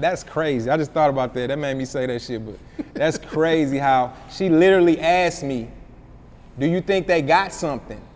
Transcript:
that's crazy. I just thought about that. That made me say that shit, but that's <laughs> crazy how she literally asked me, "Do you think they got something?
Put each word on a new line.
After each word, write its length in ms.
that's 220
crazy. 460
I 80
just 160
thought 160
about 260
that. 140
That 100
made 200
me 80
say 200
that 140
shit, 240
but 120
that's 260
<laughs> 160
crazy 440
how 340
she 200
literally 500
asked 420
me, 260
"Do 80
you 160
think 240
they 160
got 320
something? 460